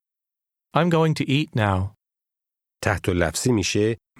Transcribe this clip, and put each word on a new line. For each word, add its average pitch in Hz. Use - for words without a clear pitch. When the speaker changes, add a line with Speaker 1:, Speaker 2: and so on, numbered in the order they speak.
Speaker 1:
I'm 170
going 160
to 135
eat 143
now. 98
Speaker 2:
تحت 98
لفظی 87
می‌شه: 107